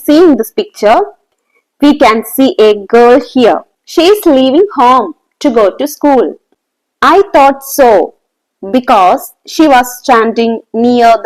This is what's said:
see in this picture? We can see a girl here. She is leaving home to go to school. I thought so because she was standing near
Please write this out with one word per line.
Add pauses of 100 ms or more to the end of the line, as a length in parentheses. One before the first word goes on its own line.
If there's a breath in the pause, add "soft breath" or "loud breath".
see
in
this
picture? (840)
We (120)
can (180)
see (180)
a (240)
girl (160)
here. (340)
She (100)
is (160)
leaving (120)
home (360)
to (100)
go (140)
to (100)
school. (880)
I (160)
thought (160)
so (880)
because (300)
she
was (140)
standing (320)
near (120)